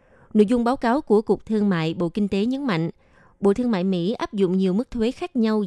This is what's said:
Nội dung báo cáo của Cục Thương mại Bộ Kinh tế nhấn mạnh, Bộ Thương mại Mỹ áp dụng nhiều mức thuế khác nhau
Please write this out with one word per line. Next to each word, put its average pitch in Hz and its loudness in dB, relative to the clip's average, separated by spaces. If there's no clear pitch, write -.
Nội 214 6
dung 240 2
báo 247 0
cáo 254 0
của 214 2
Cục - -2
Thương 208 0
mại 165 0
Bộ 175 -2
Kinh 208 -4
tế 196 -2
nhấn 269 -4
mạnh, 165 0
Bộ 202 2
Thương 247 -2
mại 180 0
Mỹ 185 -2
áp 330 -8
dụng 190 2
nhiều 190 2
mức 226 -2
thuế 233 -2
khác - -10
nhau 220 0